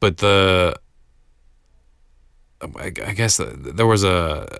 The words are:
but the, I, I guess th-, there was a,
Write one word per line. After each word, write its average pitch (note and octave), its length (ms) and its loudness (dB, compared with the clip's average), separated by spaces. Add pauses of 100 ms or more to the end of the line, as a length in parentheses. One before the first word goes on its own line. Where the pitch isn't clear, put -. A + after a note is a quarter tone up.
but G2 180 0
the, F#2+ 580 4 (2000)
I, - 80 -10
I F#2+ 40 -6
guess G#2+ 460 -2
th-, - 180 -4
there C#2 320 -2
was G#2+ 180 4
a, E2+ 440 0 (120)